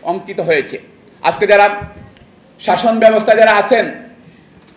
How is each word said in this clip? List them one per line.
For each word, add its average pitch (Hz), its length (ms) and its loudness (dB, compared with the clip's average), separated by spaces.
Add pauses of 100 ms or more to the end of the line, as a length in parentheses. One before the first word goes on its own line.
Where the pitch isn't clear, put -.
অঙ্কিত 185 380 -8
হয়েছে। 156 380 -2 (440)
আজকে 170 240 -2
যারা 202 220 4 (920)
শাসন 220 380 -2
ব্যবস্থা 220 360 2
যারা 220 220 4
আছেন, 208 300 0 (880)